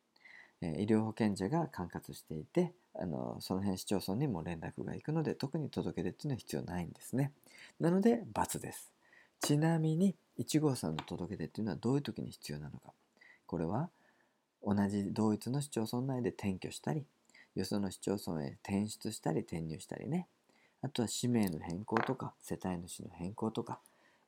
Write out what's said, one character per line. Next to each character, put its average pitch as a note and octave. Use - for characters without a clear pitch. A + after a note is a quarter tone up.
え F2
ー、 D#2
医 G#2
療 A2
保 A2
険 G#2+
者 F#2+
が D#3+
管 -
轄 -
し -
て -
い D#2
て、 F3
あ -
の、 B1+
そ -
の F#2
辺 G2
市 -
町 G2
村 F#2+
に C#3+
も F#2
連 E2
絡 -
が F2
行 -
く -
の D#3+
で、 A#2
特 C#3
に D3+
届 E2+
け F2
出 F#2
っ -
て -
い -
う -
の C#3
は -
必 -
要 C#2
な F2+
い F2
ん E2+
で -
す -
ね。 C#3+
な D#3+
の F#3
で、× A#3
で -
す。 -
ち D3
な E3
み D#3+
に、 F#3
一 D3
号 C#3+
さ F#2
ん D#2
の D2+
届 F2+
け F#2+
出 E2
っ -
て -
い G#2+
う -
の G#2
は C#2+
ど A#2
う C3+
い D3
う -
時 A#2+
に A#1+
必 -
要 D2
な D2
の C2
か。 -
こ F2+
れ E2
は、 A2+
同 G2+
じ G2+
同 G#2+
一 G#2
の C#3
市 C#3+
町 A#2
村 B2
内 C3
で A#2
転 G2
居 -
し -
た -
り、 D3+
よ F#2+
そ G#2
の G2
市 -
町 G2
村 E2
へ C#2
転 G2
出 G#2+
し -
た -
り A#2+
転 E2+
入 D#2+
し -
た -
り -
ね。 E3+
あ A#2+
と -
は A2
氏 -
名 A2+
の D#2+
変 F2+
更 G#2+
と -
か、 -
世 -
帯 F#2
主 F2
の A2
変 F2
更 A2
と A2+
か、 -